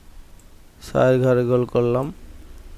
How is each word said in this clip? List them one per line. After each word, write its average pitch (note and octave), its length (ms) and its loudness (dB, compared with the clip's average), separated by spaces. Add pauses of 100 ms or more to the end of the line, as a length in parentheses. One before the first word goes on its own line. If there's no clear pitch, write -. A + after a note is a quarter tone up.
(840)
ছয়ের C3 380 2
ঘরে B2 280 4
গোল B2 120 2 (100)
করলাম, A#2+ 320 0 (720)